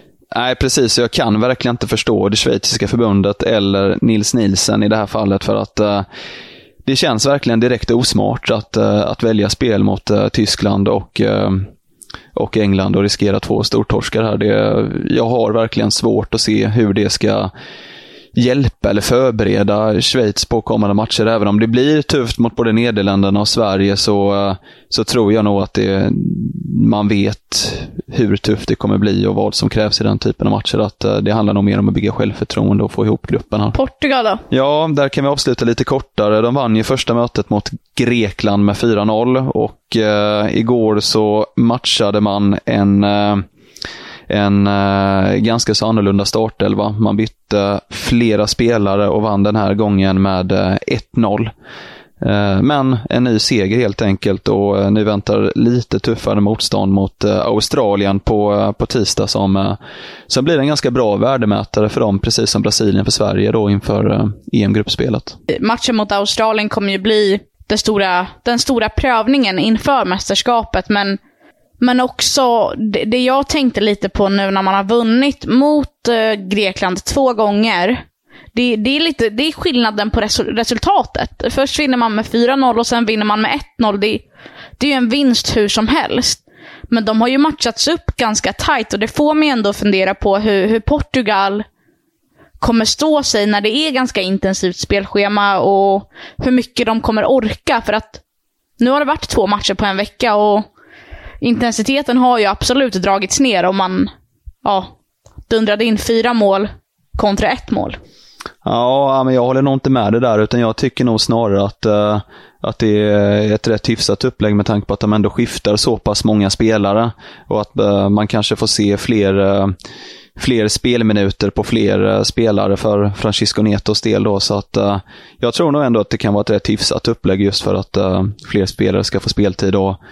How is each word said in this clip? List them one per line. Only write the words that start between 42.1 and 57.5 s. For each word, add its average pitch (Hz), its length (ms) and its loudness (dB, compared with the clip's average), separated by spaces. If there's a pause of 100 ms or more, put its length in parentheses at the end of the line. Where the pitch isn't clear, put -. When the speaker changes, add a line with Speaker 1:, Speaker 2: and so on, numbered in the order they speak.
Speaker 1:
man 101 440 2
en, 101 380 2
eh, 101 340 0 (880)
en, 101 400 2
eh, 98 680 2
ganska 113 400 0
så 107 120 0
annorlunda 101 380 2
startelva. 104 640 -2
Man 107 280 0
bytte 101 600 -2 (100)
flera 110 580 0
spelare 104 600 0
och 101 140 0
vann 104 220 0
den 104 120 2
här 101 180 0
gången 98 480 2
med, 95 300 0
eh, 95 240 2 (120)
ett - 280 -6
noll. 110 340 0 (720)
Eh, 104 400 0
men 131 360 0 (120)
en 123 140 0
ny 117 160 2
seger 104 380 0
helt 110 240 -2
enkelt 98 460 -2
och, 101 320 2
eh, 98 120 2
nu 107 120 2
väntar 104 520 0
lite 117 440 0
tuffare 110 420 -2
motstånd 101 520 0
mot, 98 300 0
eh, 101 160 2
Australien 101 800 0